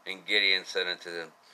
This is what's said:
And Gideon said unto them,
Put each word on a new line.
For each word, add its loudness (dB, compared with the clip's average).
And -12
Gideon 4
said -2
unto -6
them, -8